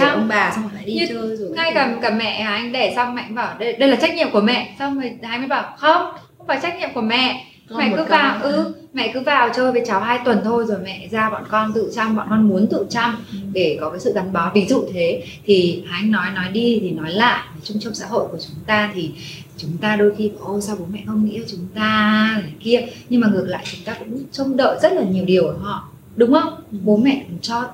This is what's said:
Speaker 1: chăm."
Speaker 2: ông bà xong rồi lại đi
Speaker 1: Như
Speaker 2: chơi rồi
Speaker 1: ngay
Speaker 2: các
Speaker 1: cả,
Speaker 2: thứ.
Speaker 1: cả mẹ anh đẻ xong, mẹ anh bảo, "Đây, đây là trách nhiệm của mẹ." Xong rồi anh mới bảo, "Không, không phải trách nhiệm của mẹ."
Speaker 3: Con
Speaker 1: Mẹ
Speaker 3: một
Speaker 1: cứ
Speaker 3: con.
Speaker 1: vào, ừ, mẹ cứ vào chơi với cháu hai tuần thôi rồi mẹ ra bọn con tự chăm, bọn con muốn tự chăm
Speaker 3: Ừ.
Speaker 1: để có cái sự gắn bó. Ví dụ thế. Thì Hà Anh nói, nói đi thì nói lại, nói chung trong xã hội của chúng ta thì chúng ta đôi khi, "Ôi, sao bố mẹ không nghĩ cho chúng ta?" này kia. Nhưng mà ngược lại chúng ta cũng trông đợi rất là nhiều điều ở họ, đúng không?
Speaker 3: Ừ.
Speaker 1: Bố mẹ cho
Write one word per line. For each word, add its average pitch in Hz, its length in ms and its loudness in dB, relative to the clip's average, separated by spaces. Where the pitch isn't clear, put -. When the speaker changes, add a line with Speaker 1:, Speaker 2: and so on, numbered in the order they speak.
Speaker 1:
chăm." 285 80 6
Speaker 2:
ông 220 100 2
bà 196 260 2
xong 220 100 -4
rồi 202 100 -8
lại 208 100 -14
đi 214 100 -4
Speaker 1:
Như 339 140 0
Speaker 2:
chơi 226 280 -6
rồi 196 200 -8
Speaker 1:
ngay 330 180 0
Speaker 2:
các 285 120 4
Speaker 1:
cả, 233 80 0
Speaker 2:
thứ. 233 80 -4
Speaker 1:
cả 233 80 0
mẹ 214 200 0
anh 226 260 -2
đẻ 233 240 0
xong, 247 180 0
mẹ 247 80 -6
anh 214 120 -10
bảo, 226 240 -4
"Đây, 226 140 -2
đây 262 160 4
là 247 80 6
trách 233 180 0
nhiệm - 180 0
của 214 80 4
mẹ." 233 380 0
Xong 277 220 -4
rồi 240 120 -6
anh 233 180 -6
mới 269 80 -6
bảo, 247 300 -2
"Không, 339 280 4
không - 80 -16
phải 277 160 0
trách 349 160 -4
nhiệm 302 160 -6
của 247 80 -2
mẹ." 240 440 0
Speaker 3:
Con 226 80 -6
Speaker 1:
Mẹ 285 120 2
Speaker 3:
một 190 60 2
Speaker 1:
cứ 320 80 0
Speaker 3:
con. - 60 -4
Speaker 1:
vào, 277 320 2
ừ, 302 320 0
mẹ 226 200 -2
cứ 262 60 -4
vào 262 360 2
chơi 254 160 2
với 240 140 2
cháu 202 140 0
hai 220 240 0
tuần 220 200 4
thôi 233 240 2
rồi 202 160 -2
mẹ 190 260 -10
ra 220 200 0
bọn - 180 -6
con 214 260 0
tự 220 200 0
chăm, 220 220 0
bọn - 140 -4
con 214 180 6
muốn 190 220 4
tự 247 200 2
chăm 233 260 0
Speaker 3:
Ừ. 202 60 -8
Speaker 1:
để 170 280 2
có 156 100 -4
cái 180 100 -8
sự 220 140 0
gắn 190 180 -2
bó. 175 220 0
Ví 196 140 4
dụ 233 240 2
thế. 175 300 0
Thì 180 420 4
Hà 175 80 -6
Anh 208 140 0
nói, 185 240 2
nói 180 180 -4
đi 233 300 2
thì 180 80 -2
nói 160 220 -4
lại, 220 280 2
nói - 140 -16
chung 208 160 -6
trong 226 140 -8
xã - 120 -10
hội - 240 -2
của 165 80 -10
chúng - 180 -14
ta 208 280 2
thì 165 160 -4
chúng 156 240 -6
ta 214 160 0
đôi 208 220 6
khi, 214 120 0
"Ôi, 202 220 -4
sao 208 160 -6
bố 170 140 -8
mẹ 196 140 -10
không 214 180 2
nghĩ 214 140 -2
cho 226 120 -8
chúng 180 240 -8
ta?" 214 560 2
này 151 180 -10
kia. 240 260 2
Nhưng 240 120 4
mà 220 80 4
ngược 190 200 2
lại 180 240 -6
chúng 180 120 -14
ta 226 140 -8
cũng 240 240 -10
trông 269 240 -2
đợi 254 260 2
rất 349 100 4
là 349 100 2
nhiều 185 220 0
điều 185 220 4
ở 151 140 -4
họ, 202 280 -8
đúng 233 160 6
không? 320 220 4
Speaker 3:
Ừ. 202 120 -8
Speaker 1:
Bố 208 120 6
mẹ 262 280 2
cho 240 320 -4